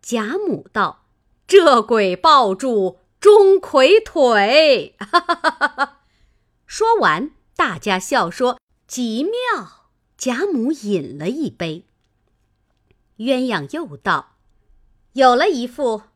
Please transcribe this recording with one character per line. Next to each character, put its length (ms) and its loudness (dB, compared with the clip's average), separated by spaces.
贾 340 -6
母 360 -8
道 340 -6
：“这 340 6
鬼 320 0
抱 400 2
住 460 -4
钟 400 6
馗 460 4
腿。” 880 2
<laughs> 580 -20
说 340 -2
完， 300 -2
大 220 -4
家 200 -4
笑 320 -4
说 300 -4
：“极 380 -6
妙。” 640 -8
贾 260 -6
母 260 -4
饮 480 -6
了 120 -6
一 200 -6
杯。 360 -12
鸳 360 -4
鸯 220 -6
又 220 -12
道 400 -4
：“有 200 4
了 160 0
一 160 -6
副 360 -6